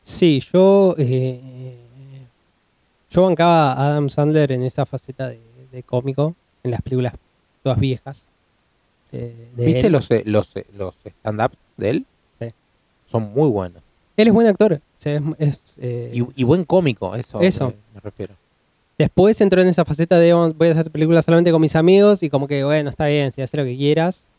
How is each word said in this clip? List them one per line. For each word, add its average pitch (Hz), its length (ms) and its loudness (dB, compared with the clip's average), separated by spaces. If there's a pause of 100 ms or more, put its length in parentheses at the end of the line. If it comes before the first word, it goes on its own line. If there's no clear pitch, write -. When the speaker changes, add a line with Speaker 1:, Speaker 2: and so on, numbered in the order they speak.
Speaker 1:
Sí, 151 400 0 (120)
yo... 190 440 4
Eh... 127 760 -4 (1300)
Yo 175 140 2
bancaba 165 500 2
a 135 140 -2
Adam 147 220 -2
Sandler 151 440 0
en 127 100 -4
esa 131 220 -4
faceta 131 440 -12
de, 117 100 -18 (320)
de 127 120 -18
cómico, 135 500 -4 (300)
en 123 80 -4
las 123 100 -6
películas 123 320 -4 (480)
todas 127 180 -2
viejas, 135 480 -6 (840)
eh, 120 440 -16
de 120 100 -4
Speaker 2:
¿Viste 160 220 2
Speaker 1:
él. 175 60 4
Speaker 2:
los, - 180 -2
eh, 107 140 2
los, 104 300 -2
eh, 98 100 -10 (120)
los 95 260 -10
stand-ups 107 540 -6 (180)
de 98 140 -4
él? 202 160 -4 (340)
Speaker 1:
Sí. 117 80 -12 (600)
Speaker 2:
Son 113 160 -4 (100)
muy 147 160 2
buenos. 92 340 -6 (320)
Speaker 1:
Él 220 140 4
es 208 40 4
buen 226 140 4
actor, 202 260 2
o 143 60 -4 (180)
sea, 147 180 -6
es, 147 60 -2 (180)
es, - 420 -4
eh, 120 320 -10
Speaker 2:
Y, 120 280 -6
y - 20 0
buen 160 200 2
cómico, 135 520 -2
eso 117 260 -8
Speaker 1:
Eso. 175 260 0
Speaker 2:
me, - 80 -8 (200)
me 98 40 -20
refiero. 98 340 -14 (640)
Speaker 1:
Después 185 440 2
entró 185 200 4
en 185 60 4
esa 170 180 0
faceta 165 320 0
de, 170 160 6
"Vamos, 165 240 0
voy 165 120 2
a - 20 2
hacer 160 180 0
películas 160 360 2
solamente 170 260 4
con 160 100 2
mis 156 140 0
amigos", 190 480 4
y 151 60 -4
como 139 180 -2
que, 139 160 -4
bueno, 147 260 -2
está 151 180 -4
bien, 147 240 0
si 139 100 -12
haces 131 180 -8
lo 143 60 -2
que 123 120 -8
quieras 156 600 -2